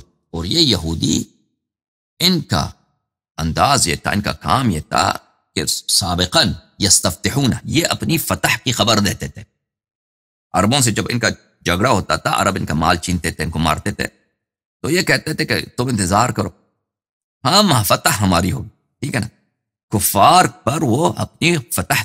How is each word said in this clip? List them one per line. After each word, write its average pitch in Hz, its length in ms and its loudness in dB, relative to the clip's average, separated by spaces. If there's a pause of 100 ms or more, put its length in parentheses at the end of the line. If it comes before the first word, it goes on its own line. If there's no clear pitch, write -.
(300)
اور 82 160 -6
یہ 131 140 -2
یہودی، 101 640 0 (960)
ان 175 220 0
کا - 280 -2 (680)
انداز 87 500 2
یہ 73 80 0
تھا، - 160 -4
ان 101 100 0
کا - 120 -2
کام 117 360 0
یہ 78 100 0
تھا - 380 0 (380)
کہ 78 100 -2 (220)
سابقاً 90 680 0 (260)
یستفتحون، 107 760 0 (100)
یہ 156 260 0
اپنی - 280 -2
فتح - 460 -2
کی 131 80 0
خبر 110 280 2
دیتے 95 280 -2
تھے۔ - 160 -14 (1120)
عربوں 107 280 2
سے 123 100 2
جب - 180 -2
ان 120 100 -2
کا 110 100 0 (360)
جھگڑا 90 240 2
ہوتا 87 260 2
تھا، 143 200 -2
عرب 98 240 0
ان 104 60 -4
کا 80 80 -4
مال 80 220 2
چھینتے 85 360 -4
تھے، - 120 -8
ان 76 80 -4
کو 80 80 -4
مارتے 80 320 0
تھے، 60 160 -6 (760)
تو - 80 -4
یہ 175 120 0
کہتے 151 320 -2
تھے - 120 -4
کہ 107 200 -2 (120)
تم 123 100 -2
انتظار 104 420 2
کرو، 76 200 -4 (920)
ہم 151 400 2
فتح - 260 0
ہماری 95 420 2
ہوگی، - 180 -8 (300)
ٹھیک 147 160 -6
ہے 120 40 0
نا؟ 101 80 -4 (680)
کفار 131 480 4
پر - 360 -4
وہ 135 360 0
اپنی - 400 0
فتح 117 480 -4